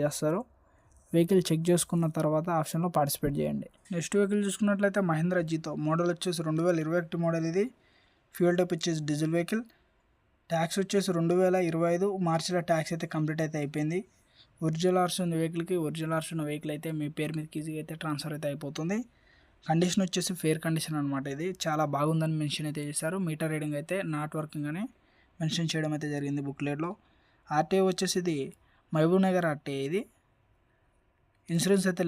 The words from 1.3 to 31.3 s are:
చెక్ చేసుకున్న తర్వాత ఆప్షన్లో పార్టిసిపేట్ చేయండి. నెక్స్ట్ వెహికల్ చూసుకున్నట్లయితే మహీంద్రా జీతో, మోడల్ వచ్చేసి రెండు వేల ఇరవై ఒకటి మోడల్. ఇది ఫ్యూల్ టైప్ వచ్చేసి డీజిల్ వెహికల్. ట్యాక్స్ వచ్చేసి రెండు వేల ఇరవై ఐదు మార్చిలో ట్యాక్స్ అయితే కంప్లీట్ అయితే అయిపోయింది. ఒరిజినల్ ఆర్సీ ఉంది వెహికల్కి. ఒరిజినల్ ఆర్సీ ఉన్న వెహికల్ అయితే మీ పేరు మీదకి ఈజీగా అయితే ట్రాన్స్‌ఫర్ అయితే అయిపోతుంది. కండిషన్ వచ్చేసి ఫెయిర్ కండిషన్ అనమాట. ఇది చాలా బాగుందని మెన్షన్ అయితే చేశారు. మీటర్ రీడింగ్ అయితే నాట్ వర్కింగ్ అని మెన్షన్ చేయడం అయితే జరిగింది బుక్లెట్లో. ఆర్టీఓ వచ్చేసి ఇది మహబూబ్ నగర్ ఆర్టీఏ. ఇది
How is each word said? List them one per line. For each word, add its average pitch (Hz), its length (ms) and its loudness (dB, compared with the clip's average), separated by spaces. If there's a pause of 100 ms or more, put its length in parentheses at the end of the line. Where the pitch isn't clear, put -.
చెక్ 165 200 2
చేసుకున్న 175 360 2 (140)
తర్వాత 156 300 2 (100)
ఆప్షన్లో 165 360 0
పార్టిసిపేట్ 147 440 0
చేయండి. 147 280 -2 (280)
నెక్స్ట్ 165 240 -4
వెహికల్ 202 260 2
చూసుకున్నట్లయితే 202 640 2
మహీంద్రా 170 320 2 (100)
జీతో, 160 220 -4 (140)
మోడల్ 170 260 2
వచ్చేసి 170 340 -4
రెండు 160 200 0
వేల 175 160 4
ఇరవై 160 180 0
ఒకటి 170 240 -4
మోడల్. 165 260 0
ఇది 190 140 2 (720)
ఫ్యూల్ 175 220 4
టైప్ 180 160 2
వచ్చేసి 160 340 -2
డీజిల్ 151 280 0
వెహికల్. 175 240 0 (880)
ట్యాక్స్ 165 320 0
వచ్చేసి 190 260 0 (100)
రెండు 165 220 4
వేల 185 160 4 (140)
ఇరవై 165 260 2
ఐదు 185 100 2 (220)
మార్చిలో 165 320 0 (100)
ట్యాక్స్ 160 240 0
అయితే 165 200 -4
కంప్లీట్ 156 300 0
అయితే 156 180 -4
అయిపోయింది. 151 360 -2 (680)
ఒరిజినల్ 180 340 2
ఆర్సీ 175 220 0
ఉంది 165 180 0
వెహికల్కి. 170 340 -2 (100)
ఒరిజినల్ 160 320 -2
ఆర్సీ 160 180 -6
ఉన్న 151 140 -2
వెహికల్ 151 260 -6
అయితే 156 120 -6 (120)
మీ 147 80 -2 (100)
పేరు 151 200 -4
మీదకి 156 240 -8
ఈజీగా 156 200 -8
అయితే 160 220 -10
ట్రాన్స్‌ఫర్ 151 320 -4
అయితే 151 160 -4
అయిపోతుంది. 156 460 -4 (680)
కండిషన్ 175 400 4
వచ్చేసి 180 280 -2 (100)
ఫెయిర్ 156 220 2
కండిషన్ 160 360 -2
అనమాట. 139 240 -2 (100)
ఇది 170 140 -4 (160)
చాలా 156 200 2 (100)
బాగుందని 160 460 2
మెన్షన్ 151 280 -2
అయితే 147 200 -6
చేశారు. 165 280 -4 (100)
మీటర్ 160 280 -2
రీడింగ్ 147 260 -4
అయితే 180 160 -2 (160)
నాట్ 151 260 -4
వర్కింగ్ 151 320 -6
అని 196 140 -4 (540)
మెన్షన్ 160 340 0
చేయడం 156 240 0
అయితే 147 180 -6
జరిగింది 143 320 -2
బుక్లెట్లో. 147 440 -4 (680)
ఆర్టీఓ 190 340 4
వచ్చేసి 185 320 -2
ఇది 165 140 0 (580)
మహబూబ్ 175 320 6
నగర్ 180 240 2
ఆర్టీఏ. 139 380 -4
ఇది 196 120 0 (1500)